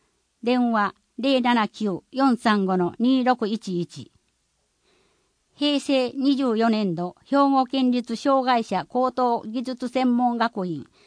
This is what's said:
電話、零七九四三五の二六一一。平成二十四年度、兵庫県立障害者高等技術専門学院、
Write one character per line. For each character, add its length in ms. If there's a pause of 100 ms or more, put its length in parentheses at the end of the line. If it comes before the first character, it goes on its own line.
(440)
電 280
話、 220 (240)
零 240
七 260
九 440
四 260
三 300
五 100
の 220
二 240
六 240
一 340
一。 300 (1400)
平 240
成 360
二 200
十 200
四 140
年 240
度、 220 (100)
兵 120 (120)
庫 160
県 240
立 260
障 300
害 180
者 240
高 240
等 360
技 160
術 240
専 280
門 220
学 300
院、 180 (220)